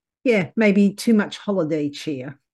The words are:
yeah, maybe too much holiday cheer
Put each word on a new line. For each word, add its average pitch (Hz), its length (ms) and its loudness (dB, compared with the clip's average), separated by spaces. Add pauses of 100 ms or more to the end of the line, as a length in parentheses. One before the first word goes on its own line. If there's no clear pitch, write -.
(240)
yeah, 214 320 0
maybe 202 380 4
too 233 200 0
much 202 260 0
holiday 156 500 -2
cheer 139 500 -10 (140)